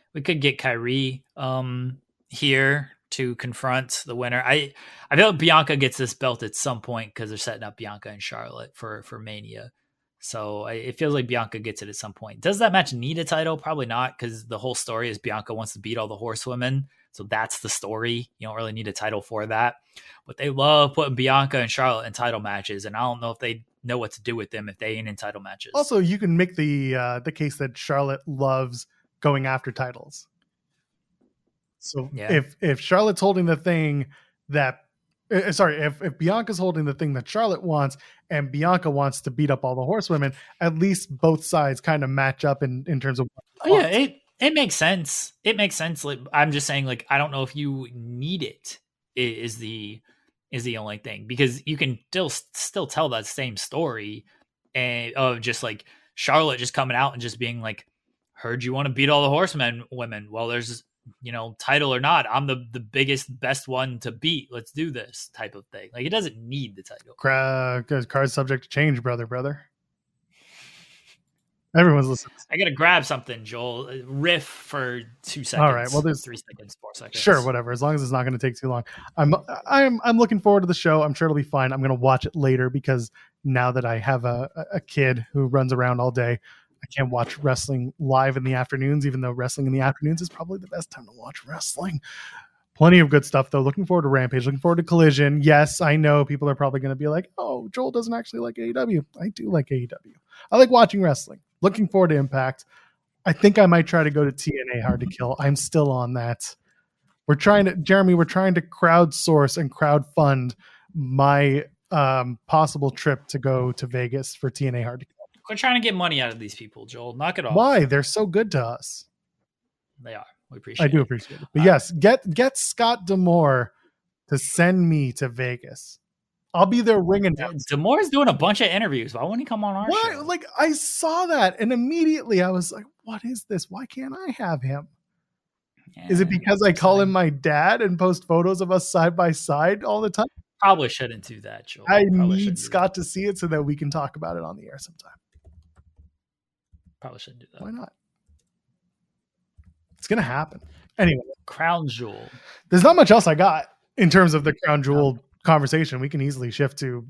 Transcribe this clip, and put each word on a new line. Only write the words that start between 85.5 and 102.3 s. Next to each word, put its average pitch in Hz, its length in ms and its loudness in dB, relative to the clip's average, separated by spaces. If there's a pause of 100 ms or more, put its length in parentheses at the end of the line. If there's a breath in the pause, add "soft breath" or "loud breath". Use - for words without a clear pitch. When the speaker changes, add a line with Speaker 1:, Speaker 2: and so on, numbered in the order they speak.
Speaker 2:
around 123 280 0
all 127 100 0
day, 120 300 -2 (420 soft breath)
I 139 40 -16 (100)
can't 131 140 -2
watch 120 280 -4
wrestling 131 640 -2
live 135 360 2
in 131 60 -4
the 131 120 -2
afternoons, 135 520 -2
even 131 140 -2
though 127 120 -4
wrestling 127 360 -4
in 131 40 0
the 135 80 0
afternoons 147 420 0
is 180 60 -8
probably 180 300 -12
the 185 80 -18
best 175 240 -12
time 127 160 -20
to - 60 -20
watch - 340 -20
wrestling. 160 540 -6 (720 loud breath)
Plenty 175 240 10
of 151 120 6
good 143 160 6
stuff, 135 240 0
though. 143 100 0
Looking 139 260 0
forward 175 160 2
to 139 60 0
Rampage. 127 380 0
Looking 139 120 -2
forward 170 180 2
to 170 60 2
Collision. 147 600 6
Yes, 151 400 6
I 151 140 4
know 147 280 4
people 143 240 -2
are 139 80 0
probably 135 240 -2
gonna 135 160 -4
be 143 120 -4
like, 165 300 -4
"Oh, 240 300 -6
Joel 254 240 -6
doesn't 233 220 -4
actually 233 260 -10
like 233 180 -8
A 233 60 -8
E 233 80 -4
W." 226 320 0 (160)
I 180 80 -6
do 214 220 -8
like 156 200 0
A 139 40 -4
E 123 120 -4
W. - 280 -18 (360 loud breath)
I 208 60 4
like 247 140 10
watching 233 320 6
wrestling. 147 380 0 (200)
Looking 202 280 2
forward 185 200 4
to 156 80 2
Impact. 135 480 -2 (600 soft breath)